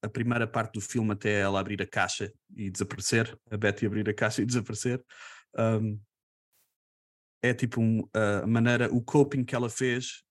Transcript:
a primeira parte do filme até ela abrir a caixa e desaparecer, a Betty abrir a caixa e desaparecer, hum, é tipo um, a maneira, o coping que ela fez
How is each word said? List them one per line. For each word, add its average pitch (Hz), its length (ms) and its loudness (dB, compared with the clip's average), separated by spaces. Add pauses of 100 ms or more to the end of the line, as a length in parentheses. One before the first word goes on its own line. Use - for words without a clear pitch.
a 110 80 -6
primeira 117 360 0
parte 110 280 -2
do 107 80 -6
filme 110 320 0
até 104 260 2
ela 98 200 2
abrir 95 220 -4
a 92 60 -2
caixa - 460 -2 (200)
e 101 160 -8
desaparecer, 101 720 -2 (100)
a 110 60 -8
Betty 104 300 0
abrir 104 240 -2
a 104 40 -2
caixa 110 280 0
e - 40 2
desaparecer, 123 560 -4 (560)
hum, 113 400 0 (1400)
é 123 120 4
tipo 117 280 0
um, 113 320 2
a 101 340 2
maneira, 117 460 4
o 120 80 2
coping 139 420 4
que 123 120 -4
ela 120 140 -2
fez 123 600 -4